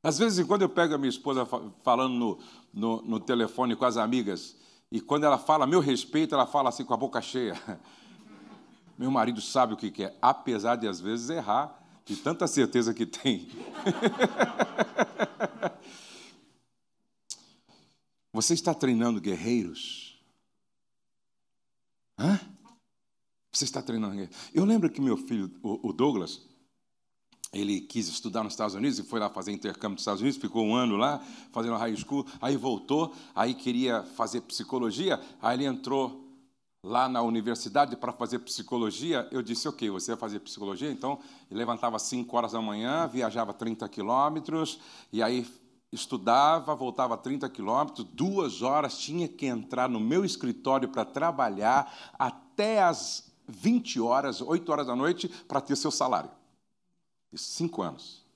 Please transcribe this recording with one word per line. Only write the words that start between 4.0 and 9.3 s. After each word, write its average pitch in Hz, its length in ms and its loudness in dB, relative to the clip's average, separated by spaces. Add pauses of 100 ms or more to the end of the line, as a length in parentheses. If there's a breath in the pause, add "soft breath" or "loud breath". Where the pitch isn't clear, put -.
e 113 120 -2
quando 147 240 2
ela 139 120 8
fala 156 280 4
a - 20 2
meu 170 140 6
respeito, 147 540 2
ela 131 100 6
fala 135 240 2
assim 120 160 -4
com 123 80 0
a 110 40 2
boca 120 240 -2
cheia. 113 400 -4
<laughs> - 60 -12 (1300 loud breath)
Meu 131 140 -2
marido 117 300 2